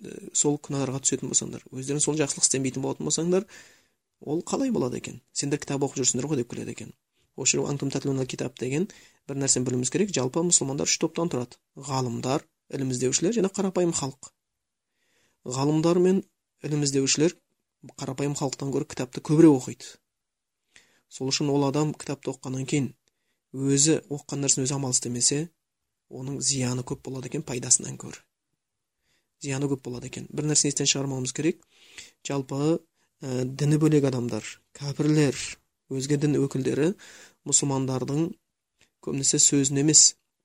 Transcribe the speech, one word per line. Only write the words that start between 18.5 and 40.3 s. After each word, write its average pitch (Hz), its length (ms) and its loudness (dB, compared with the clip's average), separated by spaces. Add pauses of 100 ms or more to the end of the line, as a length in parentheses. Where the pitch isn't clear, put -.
гөрі 143 160 -2
кітапты - 320 -8
көбірек 156 340 8
оқиды. 123 300 -6 (1200)
Сол 131 220 -6
үшін 147 200 0
ол 143 140 4
адам 147 300 2
кітапты - 360 -8
оқығаннан 131 400 -6
кейін 139 200 0 (640)
өзі 139 420 4 (140)
оқыған 143 340 -6
нәрсені 135 220 0
өзі 139 100 -2
амал 135 180 -2
істемесе, 120 540 0 (640)
оның 131 340 -8
зияны 127 400 0
көп 139 220 -8
болады 131 240 -10
екен 151 120 -6
пайдасынан 127 540 -2
гөрі. - 240 -14 (1200)
Зияны 139 320 -4
көп 131 100 -4
болады 123 240 -10
екен. - 240 -12
Бір 147 200 -2
нәрсені 147 240 2
естен 139 120 -2
шығармауымыз 135 460 0
керек. 151 320 -2 (580)
Жалпы, 143 560 0 (440)
ә, 127 200 -2
діні 143 400 2
бөлек 151 240 6
адамдар, 120 380 -2 (320)
кәпірлер, 147 580 2 (560)
өзге 135 300 0
дін 147 240 2
өкілдері 135 480 0 (560)
мұсылмандардың 135 800 0 (720)
көбінесе 143 380 0
сөзін 139 420 4
емес, 151 320 8 (300)